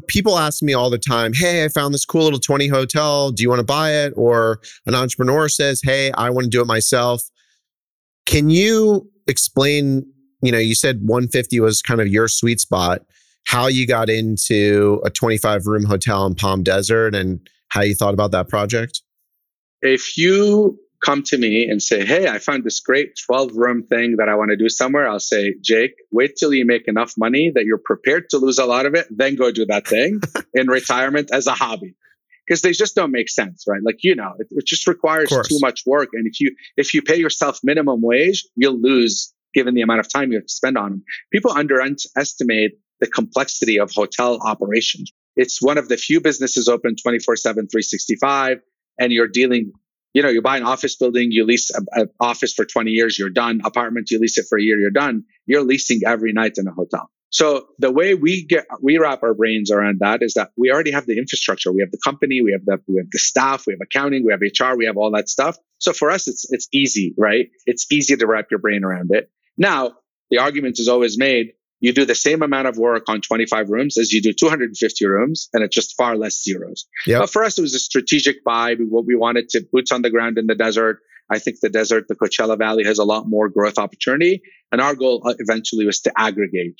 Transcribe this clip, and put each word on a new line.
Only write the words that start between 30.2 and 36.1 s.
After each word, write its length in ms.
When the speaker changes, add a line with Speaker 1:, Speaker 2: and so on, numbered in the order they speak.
Speaker 1:
<laughs> 340
Speaker 2:
in 140
retirement 640
as 140
a 60
hobby." 420
'Cause 140
they 120
just 220
don't 160
make 200
sense, 360
right? 160
Like, 200
you 120
know, 240
it, 120
it 160
just 200
requires 460
Speaker 1:
Of 40
course. 120
Speaker 2:
too 120
much 260
work. 260